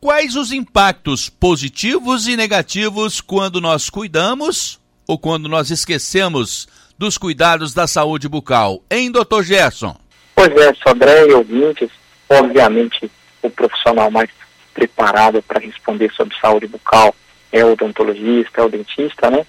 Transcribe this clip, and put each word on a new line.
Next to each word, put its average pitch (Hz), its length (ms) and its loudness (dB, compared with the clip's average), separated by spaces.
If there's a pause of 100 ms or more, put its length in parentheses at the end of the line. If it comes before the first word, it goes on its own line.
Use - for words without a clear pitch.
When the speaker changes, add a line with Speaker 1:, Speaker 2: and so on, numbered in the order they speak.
Speaker 1:
Quais 294 360 -2
os 262 160 -6
impactos 196 760 -2
positivos 214 960 -2
e 247 80 -4
negativos 214 840 -4
quando 190 360 -4
nós 165 300 -4
cuidamos 214 880 -6 (300)
ou 160 100 -4
quando 156 300 -6
nós 151 220 -2
esquecemos 160 1000 -4 (300)
dos 202 180 -6
cuidados 160 560 -2
da 170 140 -2
saúde 151 420 -4
bucal? 120 640 -2
Hein, 247 200 -4
doutor 226 320 0
Gerson? 165 540 -2 (380)
Speaker 2:
Pois 170 240 4
é, 143 160 6
Sodré 139 540 6
e 143 40 8
ouvintes, 127 560 0 (400)
obviamente 120 840 2 (300)
o 123 80 -4
profissional 117 600 0
mais 110 180 0 (460)
preparado 208 680 2
pra - 160 -4
responder 110 540 -4
sobre - 260 -6
saúde 107 280 0
bucal 110 500 2 (340)
é 113 140 4
o 117 80 6
odontologista, 110 880 -2
é - 20 4
o 113 60 2
dentista, 120 640 -4
né? 147 180 0